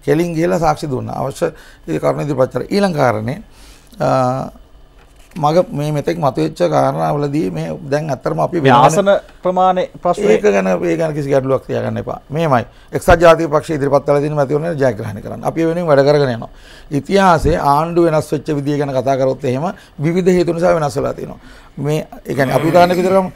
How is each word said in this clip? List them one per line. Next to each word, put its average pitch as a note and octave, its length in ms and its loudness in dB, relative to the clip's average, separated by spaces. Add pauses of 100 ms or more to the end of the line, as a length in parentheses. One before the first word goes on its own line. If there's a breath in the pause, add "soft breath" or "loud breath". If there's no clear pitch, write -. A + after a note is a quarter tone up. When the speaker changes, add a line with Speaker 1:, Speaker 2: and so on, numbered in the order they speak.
Speaker 1:
කෙලින් E3 320 0
ගිහලා F3 240 0
සාක්ෂි D3+ 320 -2
දුන්නා. A#2 320 -6
අවශ්‍ය C#3 240 -4 (380 loud breath)
ඒ D#3+ 140 -4
කරුණු D3 240 -2
ඉදිරිපත් C3 300 0
කරලා. - 140 -6
ඊළඟ F#3+ 300 0
කාරණේ, B2 420 0 (640 soft breath)
අ, C3 500 -2 (800)
මග D#3+ 400 2
මේ D3 220 -4
මෙතෙක් D3+ 260 -4
මතුවෙච්ච D#3 400 -2 (120)
කාරණාවලදී D3 800 -2
මේ E3 200 -8 (200)
දැන් D3+ 200 -2
ඇත්තටම D3+ 300 -4
අපි D#3+ 200 -2
Speaker 2:
මේ C3+ 120 4
Speaker 1:
වෙන - 20 -
Speaker 2:
ආසන D#3+ 360 4 (320)
ප්‍රමාණය F#3 420 2 (180)
ප්‍රශ්නේ F3 320 2
Speaker 1:
ඒක G3 80 2
ගැන, G3 240 2
ඒ F3 300 0
ගැන D#3+ 180 -2
කිසි C#3 160 -4
ගැටලුවක් C3+ 360 0
තියාගන්න A2+ 320 -4
එපා. - 200 -8 (120)
මෙහෙමයි. C#3+ 340 0 (280 soft breath)
එක්සත් E3+ 280 4
ජාතික E3 260 6
පක්ෂය D#3 280 -2
ඉදිරිපත් C#3 320 0
කළ C#3+ 140 2
තියෙන D3+ 140 -2
මැතිවරණය D3 400 -2
ජයග්‍රහණය G#2+ 480 -2
කරන්න. A2 220 -12
අපි D3+ 180 -2
ඒ E3 40 2
වෙනුවෙන් E3+ 200 -2
වැඩ C#3 160 6
කරගෙන C#3+ 320 2
යනවා. A#2 140 -8 (420 loud breath)
ඉතිහාසයේ E3 720 2
ආණ්ඩු D#3+ 400 2
වෙනස් D#3 300 0
වෙච්ච D3+ 160 -4
විදිය C#3+ 300 -2
ගැන C#3 120 -2
කතා C3 260 0
කරොත් C3+ 280 -2
එහෙම C3 220 -2 (360 loud breath)
විවිධ E3+ 320 0
හේතු F3 180 2
නිසා F3 220 2
වෙනස් D3 220 -2
වෙලා B2+ 180 -2
තියෙනවා. - 240 -12 (360 loud breath)
මේ, D3 320 -4 (200)
ඒ - 80 -6
කියන්නේ C3+ 220 0
අපි D3+ 120 0
උදාහරණයක් F3 300 4
විදිහට F#3 160 2
ගමු. F#3 220 0